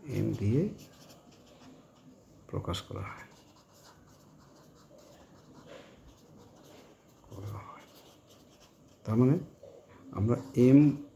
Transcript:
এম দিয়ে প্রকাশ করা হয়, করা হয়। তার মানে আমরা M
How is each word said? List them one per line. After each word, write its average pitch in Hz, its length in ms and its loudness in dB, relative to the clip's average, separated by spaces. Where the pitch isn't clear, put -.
এম 104 100 0
দিয়ে 107 220 2
প্রকাশ - 280 -6
করা 101 220 -10
হয়, - 180 -18
করা 101 220 -14
হয়। - 180 -20
তার 107 180 0
মানে 131 140 6
আমরা 110 180 2
M - 20 10